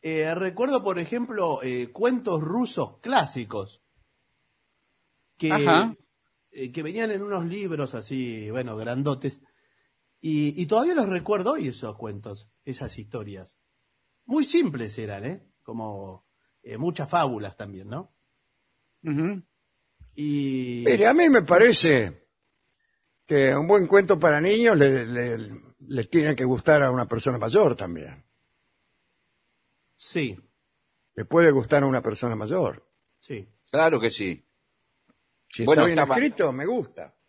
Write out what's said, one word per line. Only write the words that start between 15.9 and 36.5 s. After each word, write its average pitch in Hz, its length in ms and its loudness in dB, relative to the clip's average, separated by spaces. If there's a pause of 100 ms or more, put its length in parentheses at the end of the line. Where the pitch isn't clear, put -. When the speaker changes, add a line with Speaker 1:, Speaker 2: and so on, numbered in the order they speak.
Speaker 1:
eh, 113 140 -14
muchas 147 320 -6
fábulas 120 480 -4
también, 98 320 -14
¿no? 151 260 -14 (880)
Speaker 2:
Ujú. 165 400 -4 (720)
Speaker 1:
Y 135 680 -4
Speaker 3:
Mire, 208 220 4
a 262 80 6
mí 330 160 6
me 240 120 8
parece 165 880 6 (960)
que 135 280 4
un 147 120 -2
buen 190 200 4
cuento 190 340 4
para 151 220 4
niños 214 340 4
le, 135 300 6
le, 120 320 -4 (400)
le 135 260 -4
tiene 151 320 2
que 131 80 -2
gustar 143 380 4
a 131 80 4
una 123 180 -2
persona 120 300 -2
mayor 127 360 4
también. 78 480 -10 (1700)
Speaker 1:
Sí. 123 420 -6 (760)
Speaker 3:
Le 110 100 -10
puede 165 260 6
gustar 139 320 2
a 139 40 2
una 131 160 0
persona 113 340 -4
mayor. 113 500 -4 (340)
Speaker 1:
Sí. 107 260 -14 (240)
Speaker 2:
Claro 160 280 2
que 113 120 0
sí. 95 360 -8 (1000)
Speaker 3:
Si - 160 -8
Speaker 2:
Bueno, 151 180 6
Speaker 3:
está - 40 6
bien 165 120 2
Speaker 2:
estaba 139 180 2
Speaker 3:
escrito, 226 360 0